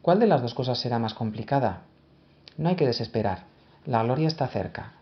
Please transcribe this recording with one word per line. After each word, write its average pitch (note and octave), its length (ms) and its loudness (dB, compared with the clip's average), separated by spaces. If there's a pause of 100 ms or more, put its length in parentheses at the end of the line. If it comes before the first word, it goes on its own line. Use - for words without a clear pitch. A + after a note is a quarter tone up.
¿Cuál F#3 180 4
de A#3 60 6
las D#3 160 4
dos A#2 120 -4
cosas B2+ 240 -2
será A#2+ 220 -2
más A2 140 -2
complicada? A2+ 680 -2 (720)
No D#3 120 -2
hay F3+ 80 2
que D#3 100 2
desesperar. G#2+ 580 -2 (400)
La A#2 200 2
gloria C#3 240 2
está D#3 180 -2
cerca. - 560 -6